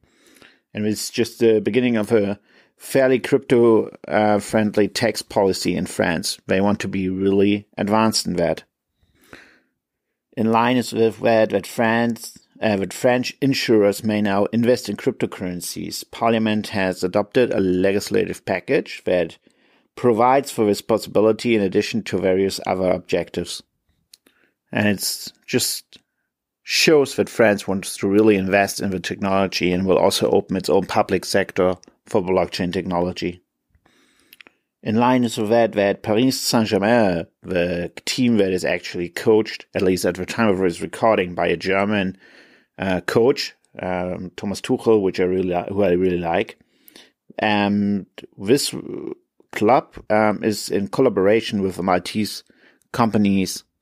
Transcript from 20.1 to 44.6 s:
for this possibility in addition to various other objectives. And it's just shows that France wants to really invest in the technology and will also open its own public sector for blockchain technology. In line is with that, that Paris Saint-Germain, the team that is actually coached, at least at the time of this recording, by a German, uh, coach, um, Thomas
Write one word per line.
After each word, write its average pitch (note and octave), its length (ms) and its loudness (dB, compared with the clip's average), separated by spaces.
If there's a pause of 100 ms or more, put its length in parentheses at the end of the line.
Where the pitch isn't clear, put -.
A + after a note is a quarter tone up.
for A2+ 140 0
this G2+ 160 2
possibility A2 760 2
in G#2 60 2
addition G2+ 420 0
to - 140 -4
various F#2 500 0
other F#2 240 0
objectives. F2 720 -6 (1080)
And G#2+ 160 0
it's - 460 -4 (120)
just - 540 -4 (640)
shows - 520 0
that - 120 -2
France G#2 400 0
wants F#2+ 300 -6
to G#2 100 -4
really G#2+ 280 4
invest F#2+ 440 0
in G2+ 120 -4
the F#2 80 -4
technology F#2+ 720 -2
and F#2 140 0
will F2+ 120 4
also - 320 0
open G2 260 0
its F#2 140 -4
own F#2 160 2
public G2 400 -2
sector F#2 500 0 (300)
for G#2+ 160 -2
blockchain F2+ 500 -2
technology. F2 720 -4 (1400)
In G2+ 120 -2
line B2 280 4
is A2+ 140 -4
with G#2+ 120 -2
that, A2+ 240 4
that G2+ 300 0
Paris A#2+ 360 0
Saint-Germain, G#2 840 0 (160)
the F2 500 -4 (140)
team A#2+ 320 2
that F#2+ 140 2
is F2+ 120 -2
actually F2 460 -4
coached, - 640 0
at G2 80 -4
least F#2 240 2
at F2 100 0
the F2+ 100 -8
time A2+ 220 -2
of F#2+ 120 2
this F2 200 0
recording, F#2+ 560 0
by E2+ 120 -2
a F2 100 0
German, F#2+ 580 -2 (640)
uh, F#2 240 -2
coach, - 540 0 (260)
um, F2+ 560 -6
Thomas G2 240 -6